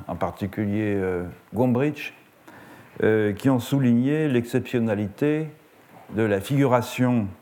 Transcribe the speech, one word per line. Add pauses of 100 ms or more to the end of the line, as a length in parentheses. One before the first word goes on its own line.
en
particulier,
euh, (300)
Gombrich, (920)
euh,
qui
ont
souligné
l'exceptionnalité (680)
de
la
figuration (160)